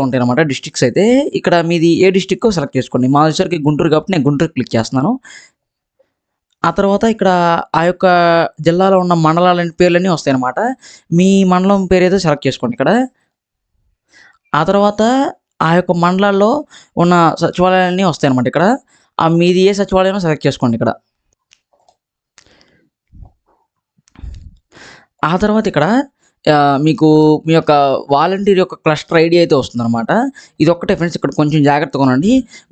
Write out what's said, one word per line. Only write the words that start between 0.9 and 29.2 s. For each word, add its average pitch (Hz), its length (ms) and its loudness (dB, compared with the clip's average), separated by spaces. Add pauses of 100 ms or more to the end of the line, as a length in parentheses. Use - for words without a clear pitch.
ఇక్కడ 175 160 0 (160)
మీది 170 200 2 (140)
ఏ 190 120 6
డిస్ట్రిక్టో 196 400 -2
సెలెక్ట్ 143 220 -4
చేసుకోండి. 127 360 -2
మా 147 100 4
వచ్చేసరికి 165 420 -2
గుంటూరు 151 260 0
కాబట్టి 156 220 -2
నేను 135 140 0
గుంటూరు 147 260 -2
క్లిక్ 123 200 -6
చేస్తున్నాను. 131 360 -2 (1600)
ఆ - 100 -4
తర్వాత 202 240 0 (120)
ఇక్కడ 190 140 0 (500)
ఆ 165 100 0
యొక్క 180 160 -4 (640)
జిల్లాలో 190 360 2
ఉన్న 175 80 0 (140)
మండలాల 175 400 2 (140)
పేర్లన్నీ 180 340 2
వస్తాయన్నమాట. 127 440 -2 (600)
మీ 190 100 4 (240)
మండలం 190 400 0
పేరు 180 160 2
ఏదో 190 160 0
సెలెక్ట్ 147 240 -2
చేసుకోండి 123 300 -6
ఇక్కడ. 135 120 -2 (1700)
ఆ - 100 0
తర్వాత 202 320 0 (680)
ఆ - 100 2
యొక్క 180 120 -4 (160)
మండలాల్లో 196 440 0 (520)
ఉన్న 175 100 2 (300)
సచివాలయాలన్నీ 185 680 0
వస్తాయన్నమాట 127 420 0
ఇక్కడ. 160 120 0 (580)
ఆ - 20 0 (140)
మీది 175 280 2
ఏ 208 100 2
సచివాలయమో 190 460 -2
సెలెక్ట్ 156 240 -2
చేసుకోండి 127 300 -2
ఇక్కడ. 123 140 -2 (4000)
ఆ - 20 0 (120)
తర్వాత 214 280 0
ఇక్కడ, 147 140 0 (680)
ఆ, 147 40 4 (300)
మీకు 156 200 0 (400)
మీ 160 100 0
యొక్క 156 140 0 (440)
వాలంటీర్ 190 480 0
యొక్క 170 120 -8 (100)
క్లస్టర్ 156 360 -2